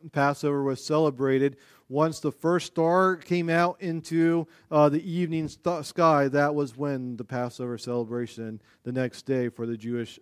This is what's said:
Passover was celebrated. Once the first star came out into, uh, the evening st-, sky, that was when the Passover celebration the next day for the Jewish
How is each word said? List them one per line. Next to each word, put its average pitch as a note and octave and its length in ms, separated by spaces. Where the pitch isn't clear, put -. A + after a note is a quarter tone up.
Passover C#3+ 500
was C3+ 220
celebrated. C#3 720
Once D3+ 320
the D3+ 100
first E3+ 360
star F3+ 500
came E3+ 320
out E3+ 320
into, E3 680
uh, D3+ 200
the E3 200
evening D#3+ 380
st-, E3 380
sky, D3+ 420
that C#3+ 260
was C3+ 220
when C3 400
the A#2+ 80
Passover B2 540
celebration A2+ 840
the B2 80
next B2+ 300
day B2+ 260
for A#2 180
the A#2 100
Jewish A#2 460